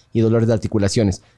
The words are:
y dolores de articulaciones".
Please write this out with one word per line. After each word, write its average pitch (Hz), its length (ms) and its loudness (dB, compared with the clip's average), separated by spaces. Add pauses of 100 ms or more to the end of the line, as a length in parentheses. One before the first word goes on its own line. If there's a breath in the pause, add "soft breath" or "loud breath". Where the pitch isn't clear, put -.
(120 soft breath)
y 113 80 0
dolores 113 260 2
de 117 60 2
articulaciones". 101 720 -2 (160 soft breath)